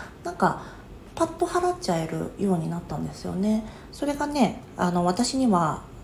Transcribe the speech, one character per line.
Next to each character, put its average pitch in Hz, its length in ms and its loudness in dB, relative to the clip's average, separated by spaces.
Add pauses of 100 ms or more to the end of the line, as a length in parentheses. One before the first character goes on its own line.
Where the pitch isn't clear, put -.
(240)
な 349 80 -6
ん 359 40 -10
か、 - 260 2 (520)
パ 330 120 2
ッ 320 80 -2
と - 100 0
払 359 300 2
っ - 40 -10
ち - 140 0
ゃ 165 60 2
え 160 80 -2
る 160 260 -4 (100)
よ 196 120 4
う 170 40 4
に 165 120 -2
な 170 80 -2
っ - 100 -8
た 156 80 -6
ん 160 100 -4
で 151 60 -6
す - 140 -10
よ 175 80 -4
ね。 214 320 2 (260)
そ - 140 -4
れ 285 80 0
が 294 120 0
ね、 285 360 2 (160)
あ 180 120 2
の、 175 140 2
私 190 300 2
に 262 120 4
は、 170 360 4 (200)